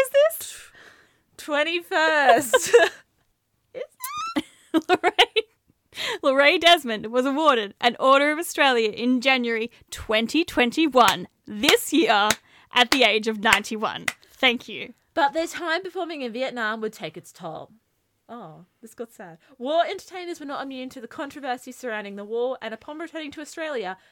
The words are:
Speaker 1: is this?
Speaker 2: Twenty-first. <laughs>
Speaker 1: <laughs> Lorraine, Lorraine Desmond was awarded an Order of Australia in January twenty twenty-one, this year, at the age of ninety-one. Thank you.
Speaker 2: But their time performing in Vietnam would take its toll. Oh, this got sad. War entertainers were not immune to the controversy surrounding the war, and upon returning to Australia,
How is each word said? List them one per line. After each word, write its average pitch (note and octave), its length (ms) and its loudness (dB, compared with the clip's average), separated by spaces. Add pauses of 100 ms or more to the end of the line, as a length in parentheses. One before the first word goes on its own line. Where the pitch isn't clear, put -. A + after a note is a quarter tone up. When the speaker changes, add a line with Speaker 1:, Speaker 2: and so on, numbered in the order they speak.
Speaker 1:
is C5+ 60 -10
this? - 480 2 (800)
Speaker 2:
Twenty-first. D#4 1400 2
<laughs> - 0 - (960)
Speaker 1:
<laughs> C6+ 1000 -10
Lorraine, F4+ 720 0 (760)
Lorraine C#4+ 380 4
Desmond C4 460 2
was B3+ 200 0
awarded C4+ 540 2
an A#3+ 180 0
Order C#4 320 6
of D4+ 80 -2
Australia B3+ 520 2
in B3 300 0
January A#3 500 0 (200)
twenty A3+ 540 0
twenty-one, A#3+ 840 2 (180)
this C#4+ 460 0
year, G#3+ 360 4 (440)
at B3 180 2
the C4+ 120 2
age G#3+ 240 2
of A3 140 -4
ninety-one. G#3 680 -2 (240)
Thank A#3 380 0
you. G#3+ 240 -12 (220)
Speaker 2:
But C#4+ 180 2
their D#4+ 140 -2
time E4 360 -4
performing E4+ 400 -8
in A#3+ 100 -8
Vietnam A#3 500 -6
would A3 100 -6
take D#3 240 -12
its - 160 -20
toll. D#3+ 380 -14 (580)
Oh, F3 360 -18 (180)
this A3+ 100 -20
got A#3 200 -14
sad. E3+ 260 -20 (180)
War D4+ 300 -2
entertainers F4+ 540 -12
were D4 60 -14
not C#4 160 -8
immune C4 280 -12
to B3+ 100 -18
the A3+ 60 -18
controversy C4+ 680 -10
surrounding G#3+ 440 -10
the G3+ 80 -12
war, A#3+ 360 -4
and A3+ 140 -10
upon D4+ 240 -16
returning D#4 320 -10
to D#4 100 -16
Australia, C#4+ 560 -8 (160)